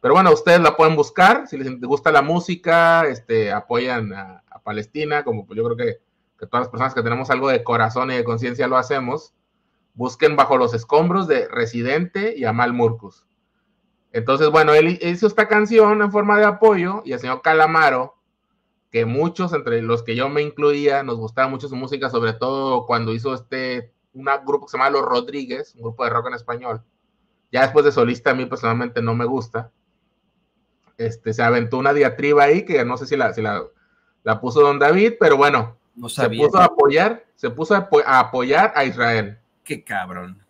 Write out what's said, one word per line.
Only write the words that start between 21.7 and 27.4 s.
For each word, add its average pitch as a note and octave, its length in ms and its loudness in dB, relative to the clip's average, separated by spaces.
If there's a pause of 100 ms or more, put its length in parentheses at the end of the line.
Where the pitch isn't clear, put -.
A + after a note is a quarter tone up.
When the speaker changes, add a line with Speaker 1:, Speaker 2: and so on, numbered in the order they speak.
Speaker 1:
música, C3 320 -8
sobre A#2 240 -2
todo B2+ 540 -4
cuando A2+ 260 -2
hizo A#2 220 -6
este, B2 580 -10 (220)
un C3+ 120 -12 (200)
grupo C#3 200 -4
que - 40 -20
se C3+ 80 -8
llama C3+ 120 2
Los C#3 120 0
Rodríguez, B2+ 720 -6
un A#2 80 -20
grupo A#2 220 -8
de A#2 60 -2
rock A#2 180 -4
en B2 60 -10
español. A#2 480 -12 (680)